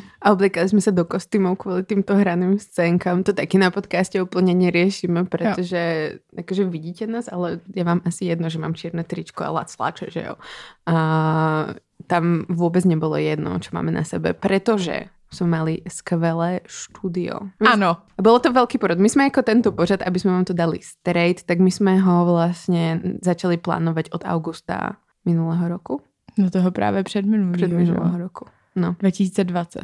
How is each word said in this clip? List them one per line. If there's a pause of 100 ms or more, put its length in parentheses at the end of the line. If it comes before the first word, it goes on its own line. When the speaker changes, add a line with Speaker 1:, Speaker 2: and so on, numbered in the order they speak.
(220)
Speaker 1:
A
oblíkali
jsme
se
do
kostýmů
kvůli
týmto
hraným
scénkám.
To
taky
na
podcastě
úplně
neriešime,
Speaker 2:
Jo.
Speaker 1:
protože (240)
jakože
vidíte
nás,
ale (140)
je
vám
asi
jedno,
že
mám
černé
tričko
a
sláče,
že
jo. (520)
A (400)
tam
vůbec
nebylo
jedno,
čo
máme
na
sebe,
protože (280)
jsme
mali (100)
skvelé
štúdio. (200)
My
s-
Speaker 2:
Áno. (260)
Speaker 1:
Bolo
to
veľký
porod.
My
sme
ako
tento
pořad,
aby
sme
vám
to
dali
straight,
tak
my
sme
ho
vlastne (200)
začali
plánovať
od
augusta (320)
minulého
roku. (380)
Speaker 2:
No
toho
právě
předminulýho,
že
jo?
Speaker 1:
Předminulého
roku. (320)
No.
Speaker 2:
Dva
tisíce
dvacet.